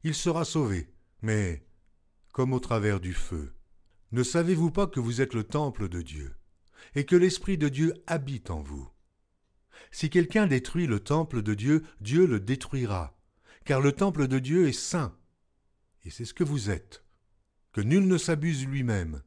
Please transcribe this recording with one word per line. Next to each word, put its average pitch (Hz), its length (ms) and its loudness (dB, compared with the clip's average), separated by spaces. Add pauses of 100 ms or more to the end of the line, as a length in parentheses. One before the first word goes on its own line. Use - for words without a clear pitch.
il 156 120 -2
sera 165 300 0
sauvé, 104 480 -2 (280)
mais 104 440 0 (680)
comme 131 200 0
au 127 60 2
travers 107 400 0
du 90 140 -6
feu. 78 400 -4 (580)
Ne 120 120 2
savez-vous 170 480 2
pas 196 160 0
que - 120 -6
vous 117 220 -2
êtes 131 120 -2
le 110 100 -2
temple 123 460 -4
de 87 120 -6
Dieu, 76 340 -10 (600)
et 143 100 -2
que 180 100 4
l'Esprit 180 420 2
de 147 120 2
Dieu 151 240 0 (140)
habite 139 420 -6
en 80 120 -4
vous ? 71 280 -10 (1000)
Si - 180 -4
quelqu'un 180 380 4
détruit 143 400 0
le 107 120 2
temple 147 420 0
de 104 120 0
Dieu, 139 300 2 (180)
Dieu 143 240 4
le 120 140 2
détruira, 104 760 -4 (480)
car 135 160 2
le 143 100 6
temple 151 360 0
de 131 120 2
Dieu 156 280 2
est 127 60 0
saint, - 440 -4 (880)
et 87 60 -14
c'est 120 160 -12
ce - 80 -14
que - 100 -2
vous 139 260 -2
êtes. - 340 -8 (680)
Que 110 100 -4
nul 175 260 4
ne 185 100 4
s'abuse 156 480 0
lui-même. 107 600 -2